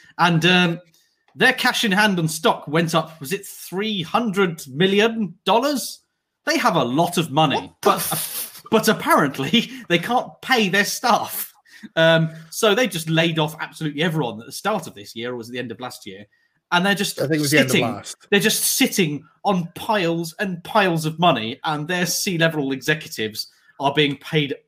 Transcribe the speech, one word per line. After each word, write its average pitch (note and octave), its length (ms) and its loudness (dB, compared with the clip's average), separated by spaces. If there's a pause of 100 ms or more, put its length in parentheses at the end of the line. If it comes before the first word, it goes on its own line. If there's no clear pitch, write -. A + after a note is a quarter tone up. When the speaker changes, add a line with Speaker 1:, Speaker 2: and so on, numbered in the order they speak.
(180)
Speaker 1:
and, E3 280 4
um, F3 340 4 (540)
their A#3+ 200 4
cash B3 280 0
in A3+ 80 2
hand G3 300 4
on D#3+ 80 2
stock - 400 0
went E3 260 2
up. - 240 -2
Was C3+ 140 -8
it G3 140 -6
three G3+ 560 -6
hundred G3 680 0
million G3 640 2 (100)
dollars? B3 560 0 (440)
They D4+ 140 0
have A3+ 180 2
a C#3 80 4
lot C#3+ 320 0
of D3+ 160 0
money, C#3+ 240 4
Speaker 2:
What - 240 -8
the - 80 2
Speaker 1:
but, F#3+ 80 4 (160)
Speaker 2:
f- - 580 -8
Speaker 1:
but G#3 180 2
apparently A3 920 2
<laughs> - 80 -20
they E3+ 100 4
can't A3+ 320 -2 (120)
pay A3+ 260 2
their G3 160 2
staff. - 640 -2 (480)
Um, E3 320 6 (220)
so G#3 260 2
they B3 100 2
just D#3+ 240 -6
laid D#3+ 300 2
off D#3 200 -2
absolutely D3+ 420 -6
everyone D3 380 -2
at A#2 60 -16
the C3+ 60 -18
start G3+ 340 -4
of A2+ 80 -16
this G2+ 220 -18
year, A#2 160 -8
or B2 40 -8
was A2+ 120 -12
it A#2+ 40 -16
the B2 60 -8
end B2 140 -8
of G#2+ 80 -16
last - 260 -14
year? G2+ 200 -16 (440)
And F3 160 2
they're G3+ 80 2
just - 240 -4
Speaker 3:
I - 40 -2
think C#3+ 140 0
it D3+ 40 2
was C#3+ 100 0
the D3 80 4
end C3+ 80 6
of B2+ 60 -2
Speaker 1:
sitting, A#2+ 220 2
Speaker 3:
last. - 220 -14 (140)
Speaker 1:
they're G3+ 80 4
just G#3 240 0 (140)
sitting D#3 480 0 (200)
on F3+ 300 0
piles E3+ 640 -2
and F#3 240 -6
piles E3+ 440 0
of D#3 120 -6
money, B2+ 460 2
and D3+ 240 -4
their F3+ 180 -2
C-level D#3+ 680 0
executives C3 760 -4 (320)
are C#3 140 0
being C#3+ 240 2
paid D3 360 -2 (140)